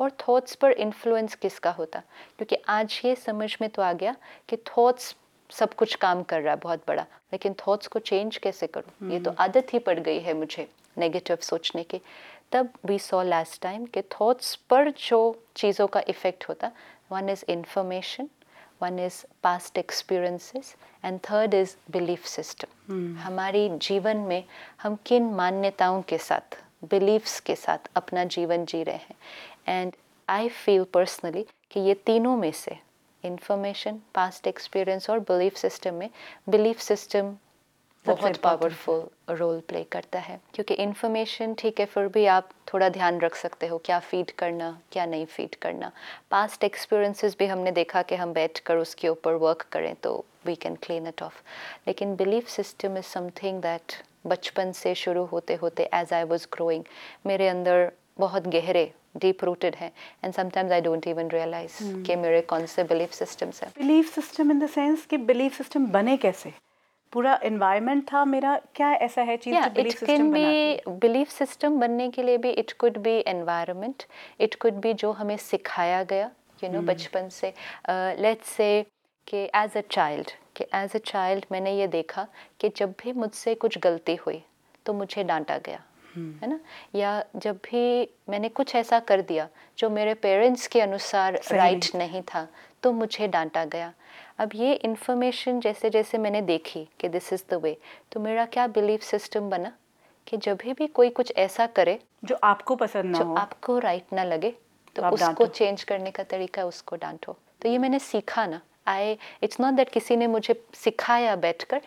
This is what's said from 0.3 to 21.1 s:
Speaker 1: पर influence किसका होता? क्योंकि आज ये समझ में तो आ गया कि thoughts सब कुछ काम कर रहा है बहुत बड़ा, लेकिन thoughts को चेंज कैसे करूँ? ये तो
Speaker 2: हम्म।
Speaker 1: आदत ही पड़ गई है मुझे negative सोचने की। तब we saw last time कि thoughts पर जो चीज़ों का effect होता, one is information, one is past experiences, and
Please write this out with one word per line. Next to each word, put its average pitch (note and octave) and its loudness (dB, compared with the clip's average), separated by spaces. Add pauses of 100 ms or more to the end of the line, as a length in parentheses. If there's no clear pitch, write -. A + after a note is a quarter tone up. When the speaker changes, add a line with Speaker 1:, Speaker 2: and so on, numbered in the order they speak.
Speaker 1:
पर C4+ 6
influence A3 0
किसका - -4
होता? F3 -6 (380)
क्योंकि - -2 (120)
आज G#3+ -2
ये B3+ 4
समझ G#3+ -6
में A3 -2
तो G#3 -2
आ F3+ 2
गया G3 -2 (320)
कि A3+ -4
thoughts B3 2 (340)
सब - -2
कुछ A3 2
काम F3+ 2
कर E3+ -2
रहा D3 0
है D3+ -4
बहुत E3+ -4
बड़ा, D3+ 0
लेकिन - -6
thoughts G#3 -2
को - -4
चेंज G#3 -2
कैसे F#3+ -4
करूँ? - -10
ये F3 -2
तो F3 -2
Speaker 2:
हम्म। E3+ 0
Speaker 1:
आदत C4 4
ही A#3+ 2
पड़ F#3 0
गई D#3+ -2
है E3 -2
मुझे D#3 -6 (300)
negative E3+ -2
सोचने - -4
की। F#3 -10 (520)
तब B3+ 2
we G3 -4
saw F#3 0
last E3+ -2
time G#3+ -8
कि F#3+ -4
thoughts - 0
पर C#4+ 4
जो A3+ 2 (140)
चीज़ों G3+ 2
का G3 0
effect - -4
होता, G#3+ -6 (400)
one G3 -4
is - -14
information, F#3 -4 (580)
one F3+ -4
is - -16 (200)
past F3+ -2
experiences, F3+ -4 (400)
and F#3 -6